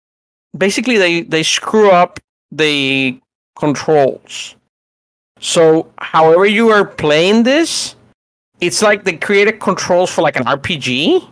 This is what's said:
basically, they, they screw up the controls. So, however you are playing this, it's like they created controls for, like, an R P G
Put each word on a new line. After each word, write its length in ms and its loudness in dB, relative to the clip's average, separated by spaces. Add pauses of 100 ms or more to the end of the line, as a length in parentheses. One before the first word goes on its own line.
(580)
basically, 400 -2
they, 240 0
they 220 -2
screw 480 0
up 280 2 (320)
the 680 -2 (380)
controls. 960 -2 (840)
So, 600 0
however 460 2
you 240 2
are 160 4
playing 580 0
this, 520 -2 (640)
it's 220 -4
like 220 0
they 140 -4
created 420 0
controls 520 -2
for, 120 -2
like, 120 0
an 120 -4
R 100 -2
P 200 -6
G 540 -2